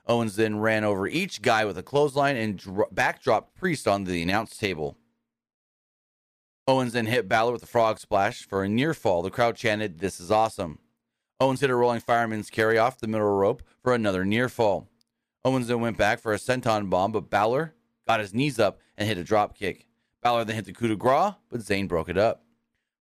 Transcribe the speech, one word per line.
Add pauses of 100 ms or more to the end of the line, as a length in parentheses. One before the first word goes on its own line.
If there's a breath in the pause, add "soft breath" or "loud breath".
Owens
then
ran
over
each
guy
with
a
clothesline
and
dro-,
backdropped
Priest
onto
the
announce
table. (1700)
Owens
then
hit
Balor
with
a
frog
splash
for
a
near
fall.
The
crowd
chanted,
"This
is
awesome." (600)
Owens
hit
a
rolling
fireman's
carry
off
the
middle
rope (200 soft breath)
for
another
near
fall. (560)
Owens
then
went
back
for
a
senton
bomb,
but
Balor (340)
got
his
knees
up (160)
and
hit
a
drop
kick. (340)
Balor
then
hit
the
coup
de
grace, (160)
but
Zayn
broke
it
up. (600)